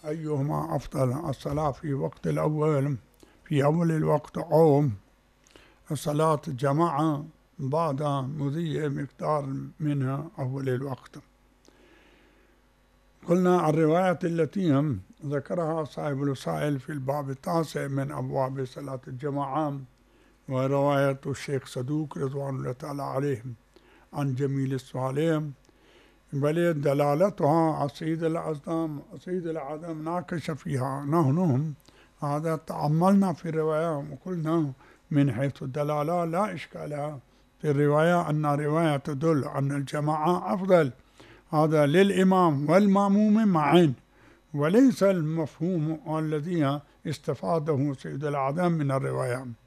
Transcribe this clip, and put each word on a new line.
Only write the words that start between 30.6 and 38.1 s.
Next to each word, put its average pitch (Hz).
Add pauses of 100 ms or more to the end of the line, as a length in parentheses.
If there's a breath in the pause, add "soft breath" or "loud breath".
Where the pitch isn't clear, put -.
نحن 151 (480 soft breath)
هذا 151
تأملنا 165
في 165
الرواية 156
وقلنا 156 (400 soft breath)
من 143
حيث 135
الدلالة 151
لا 185
إشكال 147 (440 soft breath)
في 151
الرواية، 151